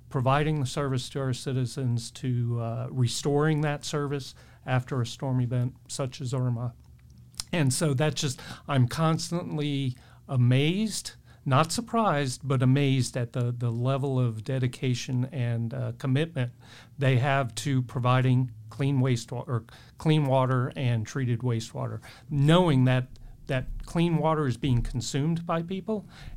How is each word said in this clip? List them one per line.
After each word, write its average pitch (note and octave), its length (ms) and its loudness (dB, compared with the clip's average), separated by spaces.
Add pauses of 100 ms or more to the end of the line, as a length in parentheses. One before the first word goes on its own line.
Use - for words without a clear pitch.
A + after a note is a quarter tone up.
(100)
providing C#3+ 480 2
the C3+ 80 -2
service C3 440 -2
to C#3+ 100 -6
our C3 120 -2
citizens, B2+ 800 -4
to, A#2+ 500 -2
uh, A#2 300 -4
restoring C#3+ 680 2
that D3 240 -2
service C#3+ 500 -4 (320)
after C3 340 0
a A#2 60 0
storm B2+ 340 -2
event B2 360 -2 (100)
such - 340 -8
as B2+ 140 -4
Irma. B2 380 -2 (800)
And D3 200 2
so D3 220 0
that's D3+ 260 0
just, - 200 -4 (260)
I'm C3 220 2
constantly D#3 1080 -2 (320)
amazed, C#3+ 840 2 (340)
not D3 240 4
surprised, F#3+ 720 0
but C3 180 0
amazed C3 560 4
at A#2+ 180 -4
the, A#2+ 220 -2
the A#2+ 140 -2
level C3 480 0
of A2+ 240 0
dedication B2+ 880 -2
and, A#2 420 -2
uh, A#2+ 260 -4
commitment C3+ 520 0 (480)
they C3+ 200 4
have C3+ 380 2
to C3 260 0
providing B2+ 680 2 (200)
clean C#3 280 0
wastewa-, B2 480 -2
or A2+ 180 -4 (340)
clean D#3 280 2
water C3 480 2
and A#2+ 320 0
treated B2 340 -2
wastewater, A#2 600 -4 (280)
knowing D3+ 580 6
that, B2+ 200 2 (400)
that C3 200 -2 (200)
clean E3+ 300 2
water D3+ 320 2
is A#2 80 0
being B2 260 2
consumed D3 640 -2
by E3+ 160 -2
people F#3+ 460 -6 (280)